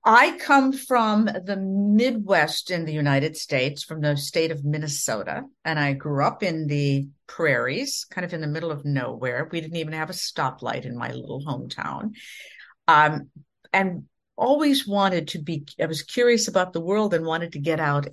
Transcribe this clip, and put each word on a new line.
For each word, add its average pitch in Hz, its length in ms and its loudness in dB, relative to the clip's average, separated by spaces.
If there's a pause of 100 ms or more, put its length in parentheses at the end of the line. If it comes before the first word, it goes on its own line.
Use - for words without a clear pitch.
I 254 360 6
come 269 340 4
from 220 540 2
the 196 320 -4
Midwest 196 1120 2
in 165 140 -2
the 156 80 -4
United 147 420 2
States, 143 480 -2
from 160 160 -10
the 147 160 0
state 160 340 -2
of 143 140 -6
Minnesota, 147 800 -4 (220)
and 160 120 -2
I 143 140 2
grew 139 320 -2
up - 180 0
in 160 260 -2
the 143 420 0 (180)
prairies, 151 840 -2
kind 180 140 -6
of 175 100 -8
in 165 60 -8
the 156 80 -4
middle 160 240 -4
of 143 140 -8
nowhere. 127 680 -2
We 170 80 -4
didn't 165 160 -10
even 156 160 -4
have 156 180 -6
a 175 40 -10
stoplight 131 720 -6
in 120 120 -8
my 123 140 -6
little 127 340 -10
hometown. - 680 -8 (760)
Um, 151 420 4 (440)
and 180 320 0 (320)
always 277 500 2
wanted 190 400 2
to 165 120 -8
be, 147 280 -6 (120)
I 160 80 0
was 160 140 -4
curious 240 460 2
about 180 240 0
the 170 100 -4
world 202 320 0
and 165 120 0
wanted 165 260 -2
to 147 80 -8
get 160 220 0
out 143 320 2